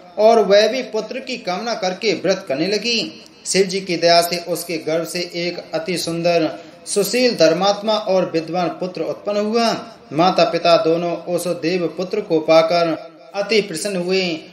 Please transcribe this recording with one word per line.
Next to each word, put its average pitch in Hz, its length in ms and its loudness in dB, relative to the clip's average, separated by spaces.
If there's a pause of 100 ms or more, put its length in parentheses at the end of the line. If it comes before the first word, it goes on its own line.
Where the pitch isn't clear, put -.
(180)
और 220 220 6
वह 202 280 6
भी 254 140 -4
पुत्र 214 360 -6
की 254 180 -8
कामना 208 380 -6
करके 185 380 -2
व्रत 185 360 0
करने 143 180 -2
लगी। 208 580 -4 (220)
शिव 196 200 2
जी 190 140 -4
की 185 160 -4
दया 170 260 6
से 175 140 -2
उसके 170 420 -6
गर्भ 160 280 -4
से 175 140 -6
एक 175 540 -6
अति 160 240 -4
सुंदर, 165 600 0 (280)
सुशील, 233 500 0
धर्मात्मा 202 580 2
और 185 400 0
विद्वान 165 340 -2
पुत्र 180 340 -6
उत्पन्न 151 340 -6
हुआ। 214 400 0 (360)
माता 175 320 4
पिता 170 320 4
दोनों 165 400 0
उस 175 300 -4
देव 170 500 -2
पुत्र 185 240 -4
को 170 200 0
पाकर 160 720 2 (240)
अति 202 260 0
प्रसन्न 196 360 -4
हुए 180 420 -2 (140)